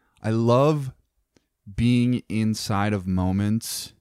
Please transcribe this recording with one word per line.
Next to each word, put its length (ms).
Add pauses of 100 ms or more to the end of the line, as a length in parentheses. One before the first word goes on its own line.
(220)
I 80
love 600 (840)
being 540
inside 640
of 140
moments 960